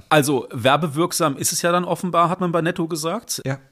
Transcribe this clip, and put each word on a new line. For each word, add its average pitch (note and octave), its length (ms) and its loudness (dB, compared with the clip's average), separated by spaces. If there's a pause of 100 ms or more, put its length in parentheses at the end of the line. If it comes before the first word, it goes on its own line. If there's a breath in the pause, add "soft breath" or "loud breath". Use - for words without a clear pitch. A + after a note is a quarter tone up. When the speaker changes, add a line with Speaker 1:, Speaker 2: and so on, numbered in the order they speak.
Speaker 1:
Also C#3+ 420 2
werbewirksam D3 840 0
ist E3 160 -2
es - 80 -4
ja F3 100 2
dann F3+ 140 2
offenbar, F3 420 0
hat F#3 140 -2
man F3 100 0
bei E3 100 2
Netto E3 280 -2
gesagt. E3+ 560 -6
Speaker 2:
Ja. C3+ 140 -4 (120)